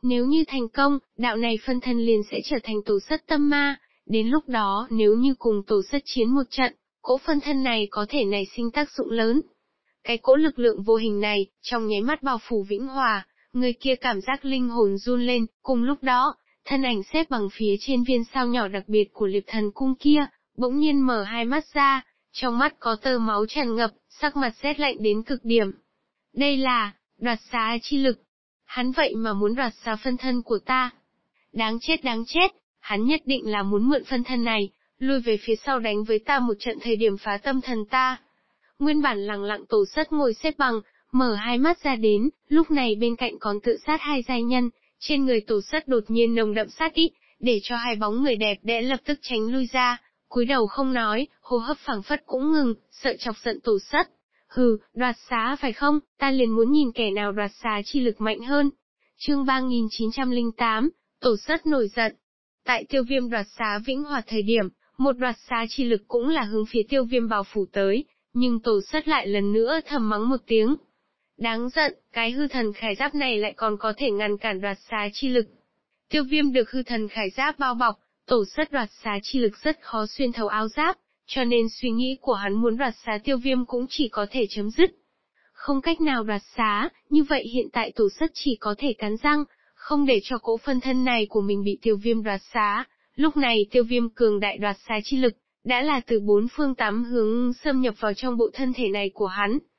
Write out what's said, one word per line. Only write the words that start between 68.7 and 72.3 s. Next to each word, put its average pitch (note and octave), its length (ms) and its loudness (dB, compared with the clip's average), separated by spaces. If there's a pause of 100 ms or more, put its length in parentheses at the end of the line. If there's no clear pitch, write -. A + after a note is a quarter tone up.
sất D4+ 280 -4
lại C#4 180 0
lần G3+ 260 0
nữa A#3 340 2
thầm A#3+ 220 -2
mắng G#3+ 200 0
một C4 180 2
tiếng. A3+ 300 4 (640)
Đáng A#3 300 -4
giận, D4+ 260 0 (180)
cái A#3 180 -2